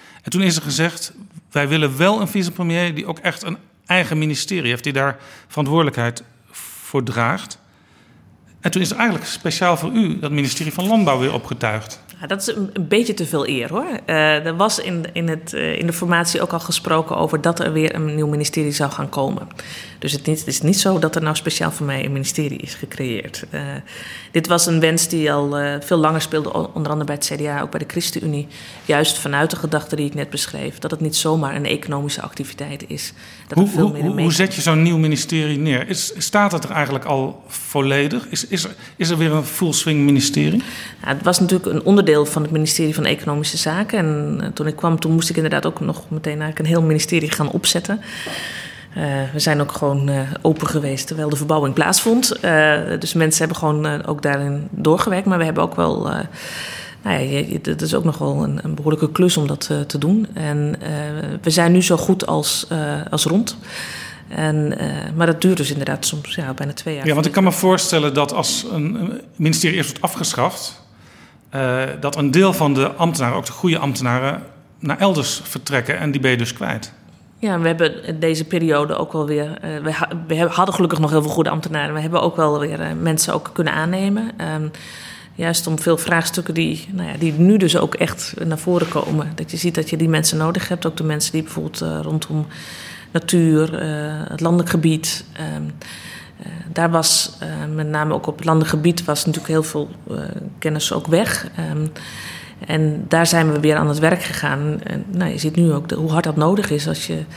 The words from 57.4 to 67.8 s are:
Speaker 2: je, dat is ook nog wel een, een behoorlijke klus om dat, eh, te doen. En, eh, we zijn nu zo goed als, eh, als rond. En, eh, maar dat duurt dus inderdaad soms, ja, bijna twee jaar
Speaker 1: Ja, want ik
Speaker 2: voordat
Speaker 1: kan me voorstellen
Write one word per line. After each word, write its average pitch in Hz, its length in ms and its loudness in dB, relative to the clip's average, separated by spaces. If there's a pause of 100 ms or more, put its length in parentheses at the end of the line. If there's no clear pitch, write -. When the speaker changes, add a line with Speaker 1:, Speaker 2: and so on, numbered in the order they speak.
Speaker 2:
je, 160 100 -4
dat 151 200 -4
is 156 120 -2
ook 165 100 2
nog 156 140 0
wel 147 260 -2
een, 147 200 -2
een 156 120 -4
behoorlijke 156 360 0
klus 180 260 4
om 147 100 2
dat, 147 240 -4
eh, 147 80 0
te 143 180 -4
doen. 190 360 2
En, 147 480 -2
eh, - 80 -8 (520)
we 165 80 0
zijn 170 220 6
nu 180 120 8
zo 175 140 4
goed 185 300 0
als, - 420 0
eh, 165 80 -2 (320)
als 156 160 0
rond. 190 320 0 (720)
En, 151 520 0
eh, 151 80 -2 (280)
maar 165 100 4
dat 165 160 2
duurt 185 160 6
dus 139 140 0
inderdaad 143 340 -4
soms, - 300 -4
ja, 131 180 -6
bijna 143 200 -6
twee 160 220 -8
jaar 143 120 -6
Speaker 1:
Ja, 151 60 4
want 151 120 2
ik 147 80 -2
Speaker 2:
voordat 190 260 6
Speaker 1:
kan - 20 -2
me 185 80 6
voorstellen 156 440 4